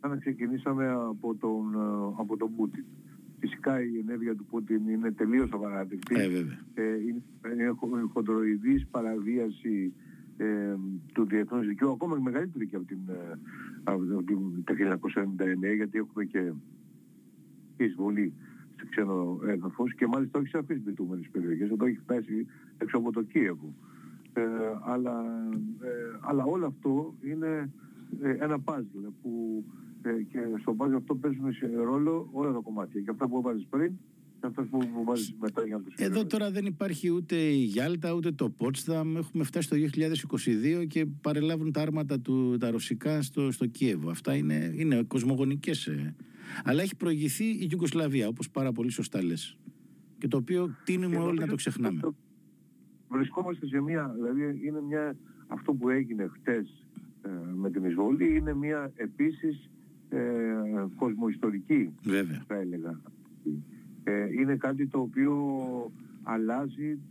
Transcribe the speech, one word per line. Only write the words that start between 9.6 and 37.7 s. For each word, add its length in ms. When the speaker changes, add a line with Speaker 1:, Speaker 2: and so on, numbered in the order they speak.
Speaker 1:
ε, 380
του 120
διεθνούς 420
δικαίου, 240
ακόμα 280
μεγαλύτερη 480
και 100
από 100
την, 120
ε, 300
από 380
την, 160
το 80
χίλια 120
εννιακόσια 380
ενενήντα 220
εννέα, 280
γιατί 260
έχουμε 260
και 280
εισβολή 560
σε 140
ξένο 560
έδαφος 480
και 120
μάλιστα 320
όχι 100
σε 100
αμφισβητούμενες 760
περιοχές, 380
εδώ 160
έχει 120
φτάσει 480
έξω 180
από 160
το 100
Κίεβο. 520
Ε, 100
αλλά, 400
ε, 380
αλλά 240
όλο 220
αυτό 480
είναι, 460
ε, 80
ένα 300
παζλ 380
που, 420
ε, 80
και 160
στο 140
παζλ 200
αυτό 200
παίζουν 380
σε 220
ρόλο 580
όλα 200
τα 100
κομμάτια. 380
Και 100
αυτά 180
που 100
έβαλες 320
πριν, 220
και 60
αυτά 160
που, 160
που 260
βάζεις 360
μετά 260
για 100
να 60
τους 120
Speaker 2:
Εδώ 100
Speaker 1:
συμπληρώσεις. 340
Speaker 2:
τώρα 120
δεν 160
υπάρχει 440
ούτε 260
η 280
Γιάλτα, 480